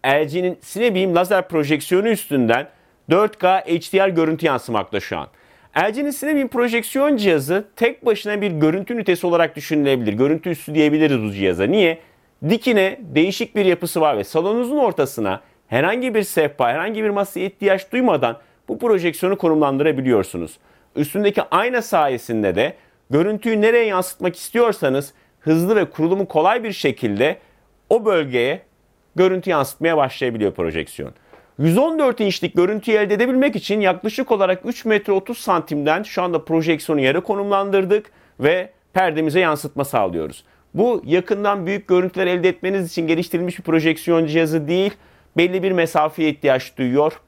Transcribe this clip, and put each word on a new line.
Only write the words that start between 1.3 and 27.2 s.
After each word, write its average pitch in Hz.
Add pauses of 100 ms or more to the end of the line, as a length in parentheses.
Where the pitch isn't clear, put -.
projeksiyonu 156
üstünden 131 (420)
dört 202
K 185
H 170
D 190
R 190
görüntü 160
yansımakta 113
şu -
an. 71 (480)
L 190
G'nin 285
Cinebeam 277
projeksiyon 247
cihazı 185 (120)
tek 247
başına 208
bir 202
görüntü 165
ünitesi 185
olarak 170
düşünülebilir. 135
Görüntü 147
üssü 151
diyebiliriz 151
bu 107
cihaza. 95
Niye? 165 (500)
Dikine 208
değişik 185
bir 202
yapısı 175
var 147
ve 101
salonunuzun 233
ortasına 123 (280)
herhangi 208
bir 214
sehpa, 143
herhangi 202
bir 208
masaya 196
ihtiyaç 190
duymadan 156 (300)
bu -
projeksiyonu 190
konumlandırabiliyorsunuz. 135 (380)
Üstündeki 202
ayna 233
sayesinde 120
de 131 (360)
görüntüyü 208
nereye 226
yansıtmak 185
istiyorsanız 151 (260)
hızlı 170
ve 190
kurulumu 185
kolay 202
bir 214
şekilde 131 (500)